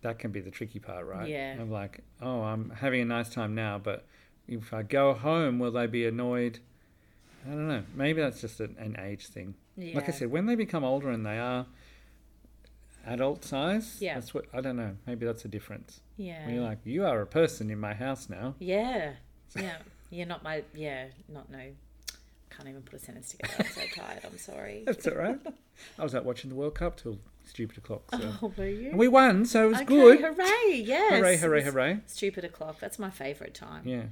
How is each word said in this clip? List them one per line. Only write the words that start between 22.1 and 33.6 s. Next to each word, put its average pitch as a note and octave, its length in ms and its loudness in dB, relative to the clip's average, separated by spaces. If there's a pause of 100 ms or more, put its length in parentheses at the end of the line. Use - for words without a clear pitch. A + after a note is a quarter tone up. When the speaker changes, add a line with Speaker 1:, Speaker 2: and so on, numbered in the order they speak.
Speaker 2:
can't C3+ 180 -18
even C3+ 140 -16
put B2 120 -20
a - 40 -18
sentence - 320 -18
together. - 280 -10
I'm - 80 0
so - 140 -10 (140)
tired. - 300 -12
I'm - 140 -14
sorry. - 440 -12
Speaker 1:
<laughs> A3 40 -6
That's - 200 -2
all - 100 0
right. A3 220 -2 (600)
I - 40 -6
was C#3 120 -4
out B2+ 100 -2
watching B2 260 -6
the C3 60 -8
World D3 180 -4
Cup F3 240 -4
till G#2+ 200 -8 (260)
stupid - 340 -8
o'clock. G#2+ 320 -10
So. A3 320 -4
Speaker 2:
Oh, G#3+ 140 -6
were G3 120 -4
you? A3 220 -6
Speaker 1:
And F#3+ 80 -2
we A#3+ 100 8
won, A#3+ 380 8
so A3 200 6
it - 20 8
was A3+ 100 4
Speaker 2:
Okay, C4+ 80 -2
Speaker 1:
good. C4+ 340 12
Speaker 2:
hooray, F#4 560 4
yes. C#4 420 4
Speaker 1:
Hooray, F#3 200 8
hooray, D#3 220 4
Speaker 2:
It C#3 60 2
was C#3+ 80 -2
Speaker 1:
hooray. D3 320 2
Speaker 2:
stupid G3 380 -4
o'clock. D#3 360 -10
That's - 180 -10
my G3 120 -6
favourite D3 440 -10
time. - 320 -14